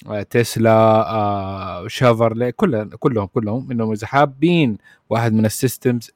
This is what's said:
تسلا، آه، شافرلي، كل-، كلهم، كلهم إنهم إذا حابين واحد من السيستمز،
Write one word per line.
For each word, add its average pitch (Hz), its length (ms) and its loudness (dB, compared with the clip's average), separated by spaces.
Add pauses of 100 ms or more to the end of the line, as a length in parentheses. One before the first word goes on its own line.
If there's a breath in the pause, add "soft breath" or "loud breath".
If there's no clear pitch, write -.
(300)
تسلا، 110 800 4
آه، 98 800 -6
شافرلي، 117 640 0
كل-، 113 380 -2
كلهم، 113 360 -2
كلهم 113 460 -4
إنهم 113 200 -2
إذا 104 160 -6
حابين 139 680 2 (320 soft breath)
واحد 113 240 0
من 110 120 2
السيستمز، 120 720 -2